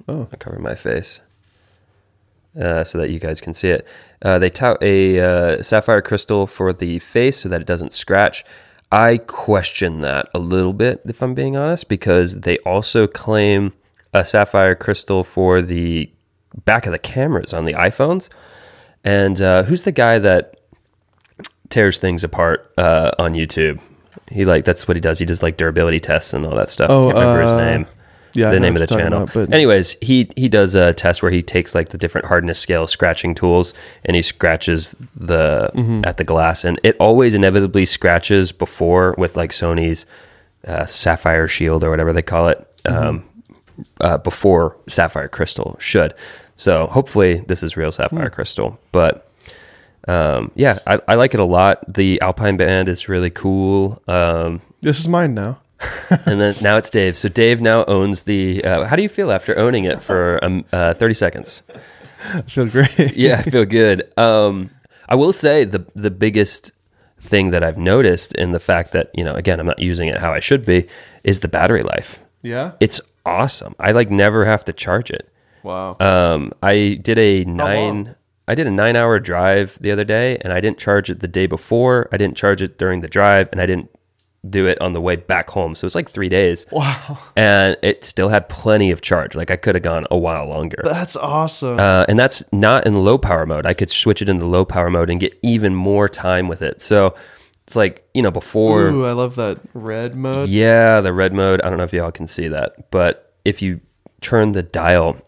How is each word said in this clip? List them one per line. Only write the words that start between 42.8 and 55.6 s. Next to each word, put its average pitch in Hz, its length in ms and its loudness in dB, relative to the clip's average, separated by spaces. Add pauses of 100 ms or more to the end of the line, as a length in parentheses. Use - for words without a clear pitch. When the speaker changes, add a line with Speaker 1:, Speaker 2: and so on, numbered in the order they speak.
Speaker 1:
Mm-hmm. 78 200 0
Speaker 2:
um, 78 180 -6 (760)
uh, 82 200 2
before 87 580 0 (100)
Sapphire 76 400 -2
Crystal - 520 -6
should. 80 340 0 (420)
So 80 320 0
hopefully 95 600 2
this 92 160 -4
is 82 120 -8
real 80 160 -4
Sapphire - 380 -4
Speaker 1:
Hmm. - 60 -20
Speaker 2:
Crystal, - 440 -8 (120)
but, - 360 2 (800)
um, 76 460 -2
yeah, 120 320 0
I, 101 220 0
I 110 80 4
like 131 180 4
it 117 60 0
a 98 60 4
lot. 92 460 2
The 95 300 0
Alpine 98 360 -2
band 92 300 2
is 87 220 -6
really 90 220 -2
cool. 98 760 -2
Um, 85 540 0 (200)
Speaker 1:
This 143 180 0
is 160 80 -6
mine 170 260 0
now. 107 240 -6 (280)